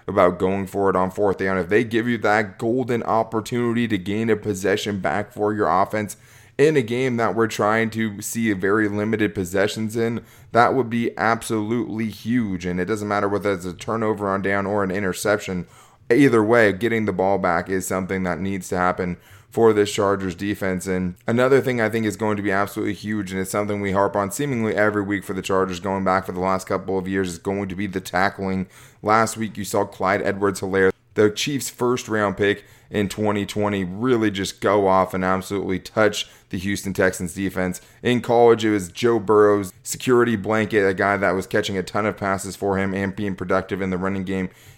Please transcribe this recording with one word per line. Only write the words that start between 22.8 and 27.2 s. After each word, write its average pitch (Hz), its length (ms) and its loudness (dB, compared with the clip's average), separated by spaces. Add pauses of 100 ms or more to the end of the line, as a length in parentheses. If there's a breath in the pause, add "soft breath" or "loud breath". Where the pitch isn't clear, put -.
huge, 104 360 -6
and 95 80 -4
it's 95 120 -4
something 104 320 -2
we 98 100 -2
harp 98 240 2
on 101 140 0
seemingly 120 440 -2
every 104 280 2
week 98 200 -2
for 101 120 -8
the 92 80 -6
Chargers 95 380 0
going 95 240 -4
back 92 200 0
for 98 80 -8
the 90 80 -6
last 92 260 -2
couple 95 300 -4
of 90 100 -4
years, 95 220 0